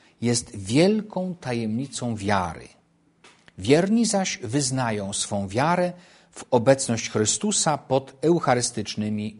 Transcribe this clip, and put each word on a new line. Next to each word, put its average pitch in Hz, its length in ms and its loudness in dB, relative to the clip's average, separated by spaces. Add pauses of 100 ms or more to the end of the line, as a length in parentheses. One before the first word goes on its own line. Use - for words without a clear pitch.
(200)
jest 117 360 0
wielką 185 840 0
tajemnicą 117 760 -4
wiary. 95 520 -2 (880)
Wierni 185 480 4
zaś 196 320 -2
wyznają 120 760 -2
swą 98 360 -4
wiarę 175 440 0 (380)
w - 200 -18
obecność 120 600 4
Chrystusa 147 680 0
pod - 440 -2
eucharystycznymi 110 1160 0